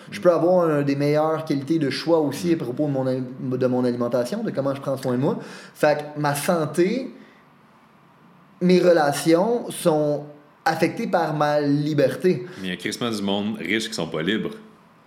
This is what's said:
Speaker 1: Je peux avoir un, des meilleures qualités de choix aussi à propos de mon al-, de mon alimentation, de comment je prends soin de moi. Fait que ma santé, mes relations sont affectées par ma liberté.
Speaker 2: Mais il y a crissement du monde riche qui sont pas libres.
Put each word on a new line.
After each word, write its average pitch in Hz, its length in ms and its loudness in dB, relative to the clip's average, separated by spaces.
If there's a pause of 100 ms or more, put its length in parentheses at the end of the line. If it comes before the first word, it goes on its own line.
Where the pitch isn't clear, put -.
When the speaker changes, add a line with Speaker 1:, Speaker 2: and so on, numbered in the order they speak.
(120)
Speaker 1:
Je - 80 -8
peux 180 120 6
avoir 170 380 4
un, 147 120 2
des 143 160 0
meilleures 151 480 2
qualités 147 340 0
de 139 100 0
choix 160 300 0
aussi 156 340 0
à - 40 0
propos 131 280 -4
de 143 60 -2
mon 131 160 -2
al-, 127 160 -2 (160)
de 127 280 -2
mon 127 180 0
alimentation, 123 580 -2
de 175 80 -4
comment 139 240 -2
je 131 60 -12
prends 135 160 -6
soin 127 160 -2
de 123 60 0
moi. 170 200 0 (340)
Fait 147 240 2
que - 220 -10
ma 147 160 0
santé, 180 760 0 (1500)
mes 180 220 4
relations 170 920 2
sont 151 540 0 (400)
affectées 165 420 0
par 165 260 0
ma 147 280 2
liberté. 143 840 0 (160)
Speaker 2:
Mais 92 60 -6
il - 40 -4
y - 20 -4
a 90 40 -6
crissement 117 320 -4
du 107 120 -4
monde 104 360 -2
riche 107 300 -2
qui - 80 -12
sont 80 140 -4
pas 78 120 -4
libres. 87 300 -2 (560)